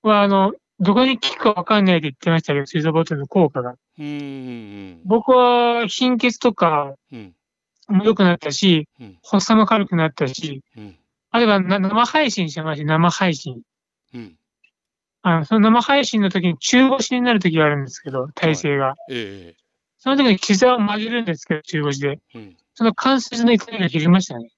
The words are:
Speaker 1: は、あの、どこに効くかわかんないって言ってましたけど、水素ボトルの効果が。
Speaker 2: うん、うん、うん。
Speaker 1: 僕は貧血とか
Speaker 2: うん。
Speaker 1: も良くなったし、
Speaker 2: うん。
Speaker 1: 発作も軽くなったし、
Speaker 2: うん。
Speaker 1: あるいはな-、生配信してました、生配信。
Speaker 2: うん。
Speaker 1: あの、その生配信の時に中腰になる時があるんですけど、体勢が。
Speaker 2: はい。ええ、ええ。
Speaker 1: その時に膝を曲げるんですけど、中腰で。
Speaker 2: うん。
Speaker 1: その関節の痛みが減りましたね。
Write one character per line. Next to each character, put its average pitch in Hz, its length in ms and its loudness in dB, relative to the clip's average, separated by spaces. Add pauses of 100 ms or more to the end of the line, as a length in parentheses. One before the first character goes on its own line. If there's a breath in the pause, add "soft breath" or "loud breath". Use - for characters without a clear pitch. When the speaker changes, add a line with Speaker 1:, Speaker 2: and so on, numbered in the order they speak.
Speaker 1:
は、 208 200 4
あ 202 60 4
の、 196 240 2 (260)
ど 196 160 2
こ 254 100 4
に 262 140 0
効 - 100 -6
く - 100 -10
か 214 140 2
わ 180 120 -4
か 214 160 2
ん 196 60 4
な 185 80 6
い 165 40 2
っ - 20 0
て - 20 -8
言 147 100 -4
っ - 20 -18
て - 160 -4
ま 165 80 2
し 156 60 -4
た 151 80 -4
け 143 80 0
ど、 135 60 -6
水 156 160 -4
素 160 100 0
ボ 160 120 2
ト 160 100 -6
ル 139 60 -6
の 139 60 -8
効 165 240 2
果 131 120 -6
が。 123 120 -8 (240)
Speaker 2:
う 151 40 -12
ん、 - 20 -10
う 147 40 -8
ん、 147 40 -8
う 147 40 -8
ん。 123 880 -14
Speaker 1:
僕 220 260 0
は 240 580 4
貧 247 300 0
血 240 200 -2
と 233 160 0
か 147 400 0 (180)
Speaker 2:
う 127 40 -18
ん。 98 180 -18 (540)
Speaker 1:
も 196 160 2
良 220 100 4
く 196 80 2
な 175 120 4
っ - 40 -4
た 147 140 -8
し、 160 360 2 (120)
Speaker 2:
う 120 40 -18
ん。 95 200 -20
Speaker 1:
発 - 220 -2
作 220 120 4
も 214 80 4
軽 208 200 0
く 175 100 -2
な 160 100 0
っ 147 80 -6
た 139 140 -2
し、 139 340 -10 (140)
Speaker 2:
う 110 40 -20
ん。 101 160 -18 (340)
Speaker 1:
あ 233 80 0
る 240 80 4
い - 20 4
は 202 120 2
な-、 190 200 -2
生 214 260 0
配 302 240 0
信 170 180 -4
し 143 60 -12
て 160 80 -8
ま 156 140 -4
し 151 60 -8
た、 147 40 -4
生 160 240 2
配 175 240 -2
信。 123 260 -12 (540)
Speaker 2:
う 123 40 -12
ん。 92 200 -16 (840)
Speaker 1:
あ 165 180 0
の、 151 40 -6
そ 220 100 -2
の 220 60 4
生 226 220 4
配 277 240 2
信 220 140 -2
の 190 100 0
時 180 160 -2
に 165 120 -2
中 262 320 4
腰 262 200 -2
に 247 120 -2
な 247 100 2
る 208 80 2
時 165 160 0
が 156 80 4
あ 151 60 4
る 147 80 -2
ん 135 80 -6
で 127 40 -16
す - 80 -18
け 139 120 -12
ど、 131 240 -6
体 160 200 -2
勢 143 220 -2
が。 139 100 0
Speaker 2:
は 131 60 -2
い。 - 40 -12 (140)
え 135 40 -10
え、 123 40 -6 (300)
え 85 100 -20
え。 - 60 -20 (340)
Speaker 1:
そ 262 120 -4
の 277 60 2
時 277 120 4
に 196 80 4
膝 233 400 2
を - 20 -4
曲 208 200 -2
げ 220 120 -6
る 240 120 -4
ん - 20 -6
で 175 100 -4
す - 100 -14
け 165 100 -4
ど、 151 80 -6
中 151 200 -6
腰 143 180 -4
で。 139 200 -4 (160)
Speaker 2:
う - 20 -16
ん。 101 180 -20 (180)
Speaker 1:
そ 226 100 -2
の 220 100 2
関 269 260 0
節 233 240 -6
の 247 80 4
痛 220 200 -2
み 214 80 -8
が 170 80 -2
減 151 140 -2
り 165 60 2
ま 185 120 6
し 180 80 -8
た 123 100 -12
ね。 - 200 -16